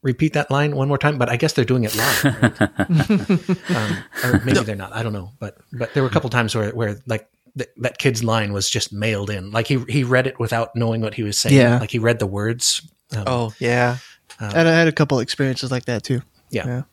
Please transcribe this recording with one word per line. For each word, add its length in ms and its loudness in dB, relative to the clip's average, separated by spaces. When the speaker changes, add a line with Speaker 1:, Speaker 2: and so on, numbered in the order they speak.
Speaker 1:
repeat 300 0
that 180 -2
line 240 2
one 120 0
more 120 0
time," 180 0
but 100 0
I 100 0
guess 160 0
they're 120 2
doing 200 2
it 100 -4
live, 280 0
right? 1500 2
Speaker 2:
<laughs> 60 0
Speaker 1:
Um, 220 -2
or 100 2
maybe 80 2
Speaker 3:
No. 80 4
Speaker 1:
they're 140 -4
not. 180 -12
I 80 -6
don't 120 -2
know. 260 -10
But, 180 -12
but 220 -6
there 80 2
were 60 0
a 20 -2
couple 180 0
times 240 0
where, 160 0
where, 280 -4
like, 200 -4
th-, 200 -8
that 200 -4
kid's 260 0
line 300 0
was 160 -2
just 240 -4
mailed 380 -2
in. 180 -8
Like, 160 -2
he, 140 0
he 140 0
read 240 2
it 120 -8
without 360 -2
knowing 260 0
what 140 -4
he 80 -4
was 160 -2
saying. 160 4
Speaker 2:
Yeah. 240 6
Speaker 1:
Like, 100 -4
he 80 -4
read 220 2
the 80 0
words. 600 -2
Um, 100 -4
Speaker 3:
Oh, 320 -2
yeah. 400 0
Speaker 1:
um, 140 -6
Speaker 2:
And 140 4
I 100 4
had 100 6
a 40 2
couple 280 2
experiences 520 -2
like 140 -4
that 180 -2
too. 180 0
Speaker 1:
Yeah. 160 -4
Speaker 2:
Yeah. 140 -4